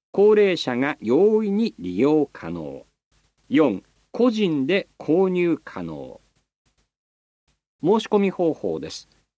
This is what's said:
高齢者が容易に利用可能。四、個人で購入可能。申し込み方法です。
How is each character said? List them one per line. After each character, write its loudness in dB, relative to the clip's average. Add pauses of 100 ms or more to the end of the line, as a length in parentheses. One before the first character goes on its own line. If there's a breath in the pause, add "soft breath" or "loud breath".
(120)
高 6
齢 2
者 -4
が -2
容 2
易 -2
に -2
利 -6
用 2
可 -14
能。 -12 (600)
四、 2 (300)
個 2
人 0
で -2 (100)
購 0
入 0
可 -12
能。 -12 (1600)
申 2
し -8
込 0
み 2
方 0
法 -6
で -12
す。 -18 (300)